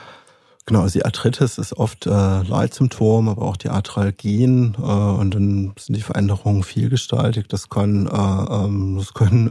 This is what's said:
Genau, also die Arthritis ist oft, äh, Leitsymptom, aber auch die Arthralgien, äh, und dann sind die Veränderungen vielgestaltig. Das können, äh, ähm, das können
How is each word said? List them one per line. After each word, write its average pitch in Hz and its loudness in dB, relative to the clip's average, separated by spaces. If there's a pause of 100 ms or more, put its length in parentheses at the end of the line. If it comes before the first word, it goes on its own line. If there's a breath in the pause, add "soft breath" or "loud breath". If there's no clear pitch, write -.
(680 loud breath)
Genau, 110 4
also 90 0
die - 0
Arthritis - -2
ist - -8
oft, - -6
äh, - -2
Leitsymptom, 107 2
aber 101 -4
auch 101 -4
die - -8
Arthralgien, 104 0
äh, - -6
und 101 0
dann 101 0
sind - -4
die 107 -4
Veränderungen 101 0
vielgestaltig. 113 0
Das - -6
können, 101 0
äh, - -4
ähm, 98 -2
das 98 -8
können 113 4